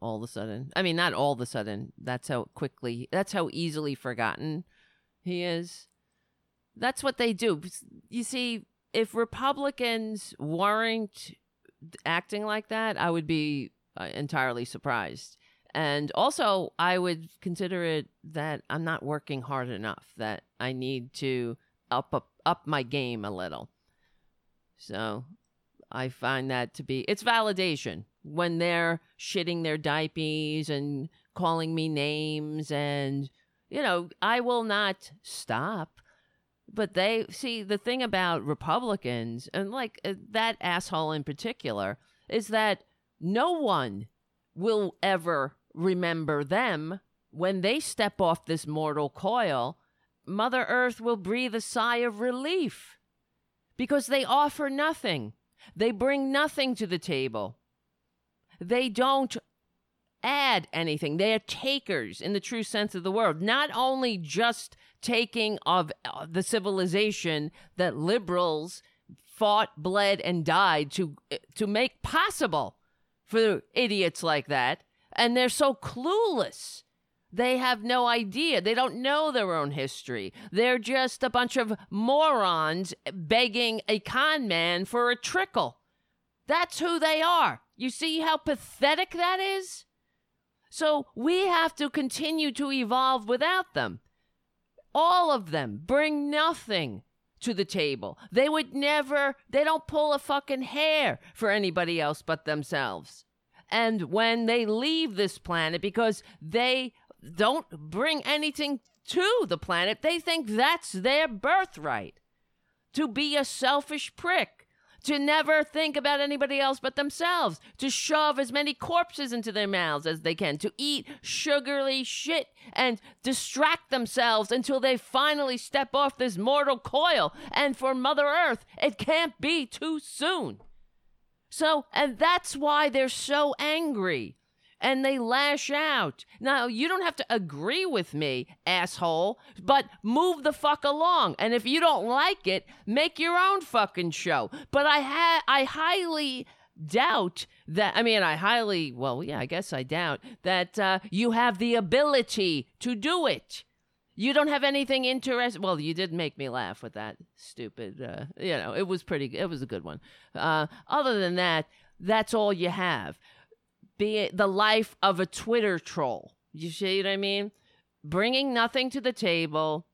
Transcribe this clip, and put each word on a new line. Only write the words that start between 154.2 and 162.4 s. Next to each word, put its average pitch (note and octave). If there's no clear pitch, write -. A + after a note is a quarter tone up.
don't D4
have C#4+
anything C#4
interest-, B3
well, F#3
you D#3
did F3+
make E3
me C3+
laugh A#2
with A#2
that G#2+
stupid, A2
uh, A#2
you F3
know, F2
it F#3
was F3+
pretty, C#3
it F#3
was D3
a C3
good F#2
one. D#2
Uh, D#3
other C4
than F3+
that, E3+
that's G#3+
all G#3